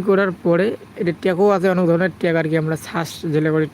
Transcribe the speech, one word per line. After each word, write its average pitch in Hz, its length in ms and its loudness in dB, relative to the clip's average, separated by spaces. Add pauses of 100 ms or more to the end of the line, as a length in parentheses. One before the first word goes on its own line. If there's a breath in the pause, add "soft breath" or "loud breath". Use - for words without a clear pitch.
করার 196 220 2 (140)
পরে 170 220 2 (340)
এটা 175 120 -2 (100)
ট্যাগও 185 340 2
আছে, 180 180 0
অনেক 180 160 2
ধরনের 170 300 2
ট্যাগ 170 200 0
আর 156 100 -2
কি 160 120 0
আমরা 156 220 -2
শ্বাস 165 260 -6 (220)
জেলে 156 220 2
করে 156 200 2